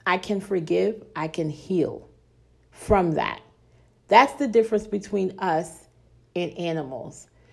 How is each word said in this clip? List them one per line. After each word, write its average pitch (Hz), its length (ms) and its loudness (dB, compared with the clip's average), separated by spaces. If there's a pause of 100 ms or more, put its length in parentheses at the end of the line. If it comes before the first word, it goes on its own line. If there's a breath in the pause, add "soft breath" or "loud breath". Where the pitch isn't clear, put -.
I 185 120 2
can 196 220 -4
forgive, 185 640 0 (120)
I 160 120 -4
can 160 220 -4
heal 147 580 -4 (640)
from 180 420 2
that." - 280 -2 (680)
That's 262 240 8
the 285 140 -2
difference 220 400 2
between 196 520 -4
us 170 480 -2 (480)
and 175 220 -4
animals. 156 680 -8 (260 soft breath)